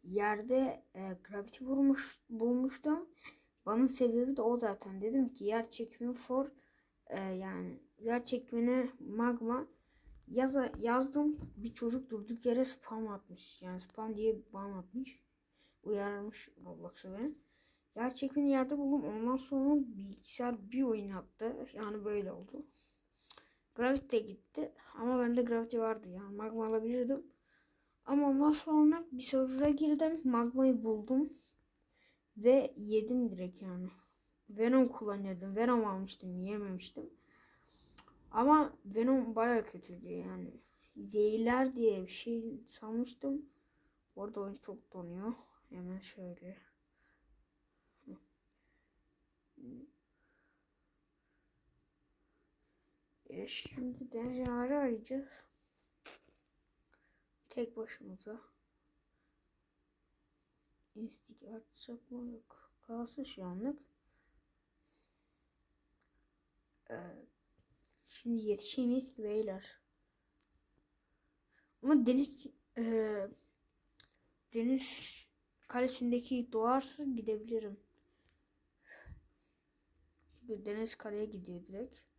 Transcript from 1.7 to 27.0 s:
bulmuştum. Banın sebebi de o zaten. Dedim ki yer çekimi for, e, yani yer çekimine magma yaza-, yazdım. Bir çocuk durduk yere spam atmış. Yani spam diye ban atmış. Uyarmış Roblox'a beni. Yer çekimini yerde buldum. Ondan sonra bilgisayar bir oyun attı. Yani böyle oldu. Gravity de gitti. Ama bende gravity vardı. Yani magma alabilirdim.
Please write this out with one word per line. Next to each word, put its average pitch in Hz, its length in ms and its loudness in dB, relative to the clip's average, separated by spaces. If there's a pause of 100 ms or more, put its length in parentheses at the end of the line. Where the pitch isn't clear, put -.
bulmuştum. 254 800 0 (560)
Banın 226 220 4
sebebi 254 500 4
de 247 40 0
o 233 160 4
zaten. 202 440 -4
Dedim 247 320 2
ki - 100 -12
yer 226 260 0
çekimi 240 440 -6
for, 262 380 -2 (560)
e, - 120 -6
yani 185 600 -6 (200)
yer 240 260 0
çekimine 247 640 0 (100)
magma 233 680 -2 (600)
yaza-, 262 520 2
yazdım. 269 760 2
Bir 220 160 -8
çocuk 240 360 -4
durduk 220 360 -8
yere 247 200 4
spam 220 420 -8
atmış. - 540 -14
Yani 180 200 -8
spam 220 340 -8
diye 220 260 0 (120)
ban 196 180 -8
atmış. 196 480 -10 (640)
Uyarmış 202 680 -4 (160)
Roblox'a 175 520 -14
beni. 294 180 -4 (600)
Yer 247 180 -2
çekimini 277 380 2
yerde 269 260 2
buldum. 285 280 2
Ondan 220 320 0
sonra 277 420 4
bilgisayar 214 920 -6
bir 262 120 2
oyun 208 280 0
attı. 220 640 -6
Yani 208 320 -6
böyle 202 260 -4
oldu. 196 340 -12 (1120)
Gravity 254 420 2
de - 20 6
gitti. 214 540 -8 (220)
Ama 247 240 0
bende 240 220 2
gravity 233 360 0
vardı. 220 320 -2
Yani 196 260 -12
magma 220 320 -4
alabilirdim. 233 600 0 (760)